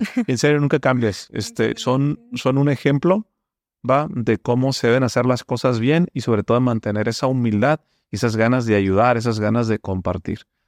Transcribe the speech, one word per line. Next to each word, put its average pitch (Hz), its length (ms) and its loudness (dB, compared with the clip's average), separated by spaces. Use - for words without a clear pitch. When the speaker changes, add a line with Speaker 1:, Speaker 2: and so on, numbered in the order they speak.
Speaker 1:
<laughs> 226 260 -4
Speaker 2:
En 131 100 0
serio, 147 240 2
nunca 143 200 2
cambies. 120 520 -2
Este, 113 440 -4
son, 139 420 -2
son 131 240 0
un 143 100 2
ejemplo, 147 600 0
¿va? 147 220 0
De 113 280 0
cómo 127 340 0
se 120 160 -2
deben 127 160 2
hacer 120 220 0
las 127 180 0
cosas 123 340 -2
bien 151 340 2
y 131 100 -6
sobre 107 200 0
todo 120 180 2
mantener 110 480 -2
esa 117 200 -2
humildad 127 520 0
y 107 60 -8
esas 110 200 -2
ganas 117 300 2
de 110 100 4
ayudar, 101 400 4
esas 113 240 -2
ganas 110 280 0
de 107 100 0
compartir. 92 600 -6